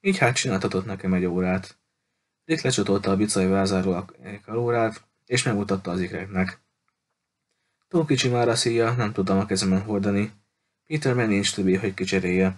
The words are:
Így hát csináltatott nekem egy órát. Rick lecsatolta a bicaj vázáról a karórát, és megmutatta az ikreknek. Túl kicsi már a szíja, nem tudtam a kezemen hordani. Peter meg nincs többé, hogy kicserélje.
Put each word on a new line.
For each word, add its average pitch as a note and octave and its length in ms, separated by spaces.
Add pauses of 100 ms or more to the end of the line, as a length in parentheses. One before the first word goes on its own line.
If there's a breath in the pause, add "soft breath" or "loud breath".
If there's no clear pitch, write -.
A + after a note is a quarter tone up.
Így G3 180
hát B2 160
csináltatott F#2+ 500
nekem F#2+ 300
egy F2+ 100
órát. F#2 520 (680)
Rick D#3+ 180
lecsatolta G2+ 480
a F#2+ 60
bicaj G2+ 300
vázáról F#2+ 480
a F2+ 120 (380)
karórát, A2+ 600 (220)
és B2 160
megmutatta G2+ 480
az F2+ 100
ikreknek. F#2 580 (1300)
Túl E3 180
kicsi C3+ 220
már A#2+ 200
a A2+ 80
szíja, A#2 360
nem A#2 200
tudtam F#2+ 260
a F#2+ 80
kezemen F#2+ 360
hordani. G2+ 500 (540)
Peter D3 280
meg A#2+ 140
nincs G2+ 260
többé, F#2+ 200
hogy F#2+ 200
kicserélje. F#2 640